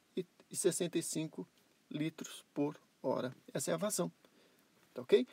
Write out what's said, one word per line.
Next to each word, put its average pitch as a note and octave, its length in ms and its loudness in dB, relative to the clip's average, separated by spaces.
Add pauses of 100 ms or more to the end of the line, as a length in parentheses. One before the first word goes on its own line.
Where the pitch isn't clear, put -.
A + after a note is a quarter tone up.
(160)
e - 400 -8
sessenta F3 420 0
e D#3+ 40 0
cinco D#3+ 440 -6 (440)
litros - 520 -6 (120)
por D3 260 -2 (220)
hora. B2+ 340 -2 (160)
Essa F3 200 -2
é - 20 2
a - 20 2
vazão. F3+ 340 0 (840)
Tá - 80 -8
ok? A3+ 300 6